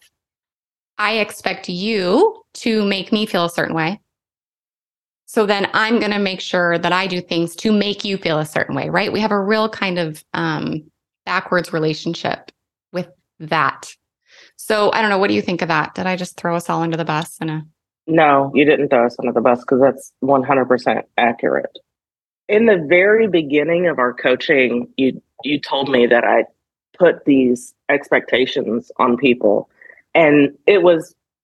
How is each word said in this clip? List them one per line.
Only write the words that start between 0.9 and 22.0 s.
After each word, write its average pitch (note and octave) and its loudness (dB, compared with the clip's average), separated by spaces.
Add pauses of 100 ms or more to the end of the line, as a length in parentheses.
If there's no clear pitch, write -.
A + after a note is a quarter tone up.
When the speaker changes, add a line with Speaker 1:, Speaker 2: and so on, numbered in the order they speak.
Speaker 1:
"I G#3+ -2
expect G#3 -6
you G3+ 0 (120)
to A3 -2
make G3 -2
me G#3+ 0
feel F3 -2
a E3+ -4
certain - -4
way. D#3+ -4 (1300)
So G#3+ 0
then G3+ 0
I'm A3 0
gonna G#3 -2
make F#3+ -4
sure F3 -2
that F3 0
I F#3 0
do F3+ -4
things E3+ -4
to A3 -2
make G#3 -2
you G3 -6
feel D#3+ -2
a D#3 -4
certain - -4
way," C#3+ -6
right? F3+ -2
We G3+ -2
have G#3+ 0
a G3+ 0
real G#3+ 0
kind F#3+ -4
of, D#3 -6 (100)
um, D#3 -4 (420)
backwards F3+ -2
relationship D#3+ -4 (420)
with F3 -6 (300)
that. D#3 -4 (640)
So G#3 0
I - 0
don't A3 0
know. G3 0
What G3+ 0
do G#3 -2
you G#3 0
think F3 -4
of E3 -4
that? D#3 -2
Did F#3 -6
I F#3 -2
just F3+ -10
throw E3+ -4
us F3 -6
all E3 -2
under E3 -4
the E3 -4
bus E3 -6
in D#3+ -6
a D#3 -8 (400)
Speaker 2:
No, D3 4
you D3 4
didn't C#3+ 2
throw A#2+ 4
us A#2+ -4
under B2 -2
the A#2+ 0
bus, B2 2
'cause B2+ 0
that's - 0
one C3+ 2
hundred C3+ 0
percent B2 0 (100)
accurate. A2+ 0 (800)